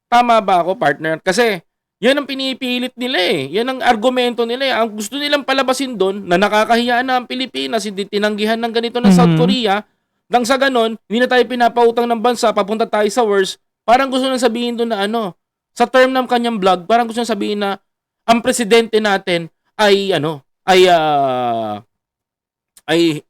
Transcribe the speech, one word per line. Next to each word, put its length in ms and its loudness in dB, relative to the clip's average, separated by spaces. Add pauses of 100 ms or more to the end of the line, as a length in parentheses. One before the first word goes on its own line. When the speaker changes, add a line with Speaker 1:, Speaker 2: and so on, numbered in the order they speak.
Speaker 1:
Tama 340 4
ba 220 2
ako, 140 -2
partner? 420 -2
Kasi 400 0 (400)
yan 180 0
ang 140 -4
pinipilit 640 -6
nila 240 -6
eh. 220 -2 (100)
Yan 180 -4
ang 140 -6
argumento 640 0
nila 200 -4
eh. 100 -2
Ang 200 -2
gusto 220 -10
nilang 260 -2
palabasin 540 -2
doon 260 -2
na 160 0
nakakahiya 640 0
na 160 -2
ang 80 -4
Pilipinas, 560 -6
hindi 240 -6
tinanggihan 540 -2
ng 100 -4
ganito 300 -4
ng 100 4
South 240 6
Speaker 2:
Mhm. 80 2
Speaker 1:
Korea. 340 0 (520)
Nang 160 0
sa 120 0
ganon, 500 0
hindi 120 -4
na 100 2
tayo 160 4
pinapautang 600 2
ng 140 -2
bansa, 320 0
papunta 340 -2
tayo 220 0
sa 140 0
worst. 360 0 (260)
Parang 240 4
gusto 180 -2
nang 120 -2
sabihin 380 -2
doon 140 -2
na 140 -2
ano, 300 -4 (380)
sa 120 -2
term 260 4
ng 160 0
kanyang 300 0
vlog, 300 2
parang 180 2
gusto 160 -6
nang 100 -4
sabihin 300 -4
na 220 -4 (420)
ang 160 2
presidente 580 0
natin 500 -2 (280)
ay 360 2
ano, 280 -2 (240)
ay, 240 6
ah, 960 0 (1040)
ay, 440 0